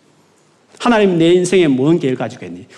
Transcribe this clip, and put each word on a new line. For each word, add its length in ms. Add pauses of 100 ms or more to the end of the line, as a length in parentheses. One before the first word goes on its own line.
(800)
하나님 380
내 160
인생에 340
뭔 320
계획을 180
가지고 280
있니? 220 (100)